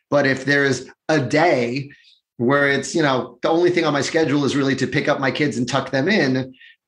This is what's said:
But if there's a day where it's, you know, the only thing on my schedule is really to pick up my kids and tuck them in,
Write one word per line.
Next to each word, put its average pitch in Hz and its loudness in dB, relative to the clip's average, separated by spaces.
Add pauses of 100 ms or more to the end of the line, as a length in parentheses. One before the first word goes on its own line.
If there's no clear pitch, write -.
(120)
But 139 2
if 131 -2
there's 143 0 (240)
a 156 2
day 139 0 (460)
where 139 2
it's, 139 -2
you 165 0
know, 131 -2
the 165 0
only 170 2
thing 170 0
on 151 0
my 143 0
schedule 147 0
is 120 -2
really 139 0
to 135 -2
pick 143 -2
up 143 0
my 135 0
kids 139 -2
and 127 -2
tuck 131 -4
them 139 -2
in, 131 0 (340)